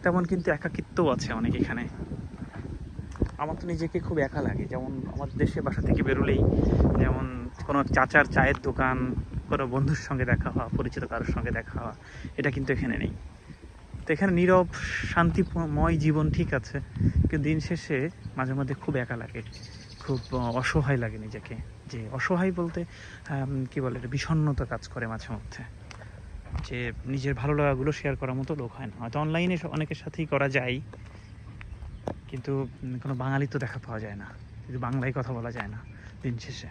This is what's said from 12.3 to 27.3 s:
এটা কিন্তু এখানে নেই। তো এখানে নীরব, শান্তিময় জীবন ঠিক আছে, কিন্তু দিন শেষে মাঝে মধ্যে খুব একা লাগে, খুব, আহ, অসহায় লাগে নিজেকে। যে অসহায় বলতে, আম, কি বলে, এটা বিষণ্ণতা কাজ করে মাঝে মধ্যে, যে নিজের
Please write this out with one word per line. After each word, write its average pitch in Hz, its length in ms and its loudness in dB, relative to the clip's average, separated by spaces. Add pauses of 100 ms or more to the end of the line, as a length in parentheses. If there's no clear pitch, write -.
এটা 135 140 2
কিন্তু 135 220 -2
এখানে 113 260 0
নেই। - 140 -2 (920)
তো 170 60 2
এখানে 185 200 4
নীরব, 180 340 8 (460)
শান্তিময় 165 840 4
জীবন 156 340 4
ঠিক 156 240 2
আছে, 135 260 -2 (480)
কিন্তু 151 200 2
দিন 156 120 4
শেষে 160 500 0 (260)
মাঝে 131 180 0
মধ্যে 139 200 0
খুব 143 220 -2
একা 123 200 0
লাগে, 113 260 -8 (580)
খুব, 135 180 -2 (140)
আহ, 123 240 0
অসহায় 135 400 4
লাগে 110 220 -2
নিজেকে। 107 360 -10 (360)
যে 113 220 -8
অসহায় 180 400 2
বলতে, 170 320 -2 (440)
আম, 135 360 0
কি 131 160 -4
বলে, 127 180 -2
এটা 123 100 -6
বিষণ্ণতা 143 560 2
কাজ 120 240 -6
করে 117 180 -4
মাঝে 113 260 -6
মধ্যে, 110 300 -8 (1080)
যে 123 240 -4 (140)
নিজের 135 280 0